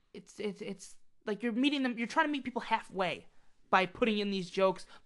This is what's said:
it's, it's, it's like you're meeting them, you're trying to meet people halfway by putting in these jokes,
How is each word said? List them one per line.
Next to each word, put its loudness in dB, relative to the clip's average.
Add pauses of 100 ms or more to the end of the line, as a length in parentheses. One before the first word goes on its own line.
(120)
it's, -18
it's, -6
it's -12 (300)
like -4
you're 0
meeting 2
them, -2
you're -4
trying 4
to -2
meet -4
people -6
halfway -2 (440)
by 6
putting 2
in 0
these -2
jokes, 2 (220)